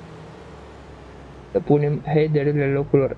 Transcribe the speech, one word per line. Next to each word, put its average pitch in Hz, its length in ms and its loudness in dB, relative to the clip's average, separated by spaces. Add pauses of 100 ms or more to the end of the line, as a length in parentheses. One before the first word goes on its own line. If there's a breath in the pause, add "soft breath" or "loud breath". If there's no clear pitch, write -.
(1500)
Să 101 80 0
punem 147 460 2
headerele 147 600 2
locurilor 139 520 2